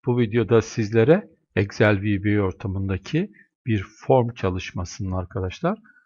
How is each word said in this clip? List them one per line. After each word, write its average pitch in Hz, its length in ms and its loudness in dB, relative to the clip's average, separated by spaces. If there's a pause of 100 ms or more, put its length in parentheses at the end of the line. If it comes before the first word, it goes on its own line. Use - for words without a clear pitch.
Bu 123 120 0
videoda 113 440 2
sizlere 113 680 2 (280)
Excel 101 460 2
V 101 220 0
B 104 160 2
A - 20 2
ortamındaki 98 880 -4 (360)
bir 107 180 -2 (220)
form 123 280 2
çalışmasının 92 800 -6
arkadaşlar 92 640 -4 (280)